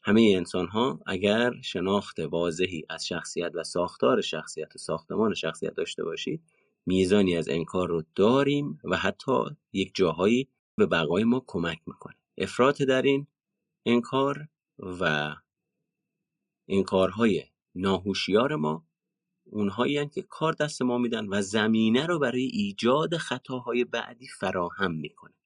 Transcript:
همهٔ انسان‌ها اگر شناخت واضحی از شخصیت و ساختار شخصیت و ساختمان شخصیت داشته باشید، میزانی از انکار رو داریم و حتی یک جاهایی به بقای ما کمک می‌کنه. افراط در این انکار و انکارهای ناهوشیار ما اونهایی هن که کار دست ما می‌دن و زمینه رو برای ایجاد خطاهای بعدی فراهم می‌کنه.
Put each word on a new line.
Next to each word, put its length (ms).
همهٔ 340
انسان‌ها 680
اگر 540
شناخت 600
واضحی 680
از 180
شخصیت 480
و 100
ساختار 560
شخصیت 560
و 20
ساختمان 560
شخصیت 400
داشته 300
باشید، 380
میزانی 500
از 120
انکار 400
رو 140
داریم 680
و 120
حتی 480
یک 220
جاهایی 540
به 100
بقای 380
ما 220
کمک 400
می‌کنه. 280
افراط 440
در 200
این 240
انکار 600
و 560
انکارهای 760
ناهوشیار 840
ما 300
اونهایی 540
هن 100
که 140
کار 300
دست 300
ما 160
می‌دن 300
و 140
زمینه 640
رو 120
برای 240
ایجاد 760
خطاهای 680
بعدی 420
فراهم 680
می‌کنه. 400